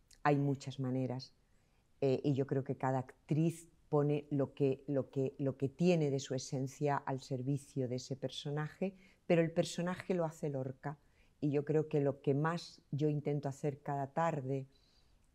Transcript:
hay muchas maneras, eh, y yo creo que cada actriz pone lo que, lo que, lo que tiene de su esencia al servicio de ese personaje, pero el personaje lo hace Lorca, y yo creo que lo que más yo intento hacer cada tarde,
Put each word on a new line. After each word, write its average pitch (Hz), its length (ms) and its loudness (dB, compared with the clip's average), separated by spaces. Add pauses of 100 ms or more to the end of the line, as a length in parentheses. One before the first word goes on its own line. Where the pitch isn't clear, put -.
(220)
hay 147 140 4
muchas 139 420 0
maneras, 127 560 -4 (680)
eh, 135 220 4
y 147 120 2
yo 131 120 0
creo 135 160 0
que 131 140 -4
cada 131 240 0
actriz 160 680 -2 (200)
pone 147 420 2
lo 135 240 0
que, 135 320 2
lo 135 240 0
que, 135 300 -2
lo 135 160 -2
que 139 120 -2
tiene 165 440 2
de 135 80 0
su 131 160 -4
esencia 135 600 -2
al 135 240 -4
servicio 135 680 -4
de 123 80 -4
ese 131 180 -8
personaje, 151 800 -6 (320)
pero 170 160 6
el 165 80 0
personaje 175 640 -2
lo 170 100 0
hace 156 240 -4
Lorca, 139 480 -6 (440)
y 147 100 2
yo 143 140 2
creo 151 240 2
que 151 120 2
lo 139 220 0
que 139 120 2
más 160 460 -2 (120)
yo 151 160 2
intento 147 400 -2
hacer 139 340 -4
cada 139 300 -4
tarde, 139 560 -2 (680)